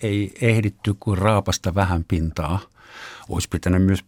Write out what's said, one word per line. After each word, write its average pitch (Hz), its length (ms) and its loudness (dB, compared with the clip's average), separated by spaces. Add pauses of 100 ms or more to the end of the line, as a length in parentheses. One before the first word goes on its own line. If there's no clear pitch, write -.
ei 101 400 -2
ehditty 107 580 0
kuin 101 180 -2
raapasta 95 580 0
vähän 87 320 2
pintaa. 80 520 -2 (720)
Olisi - 200 -4
pitänyt 90 340 0
myös 95 240 2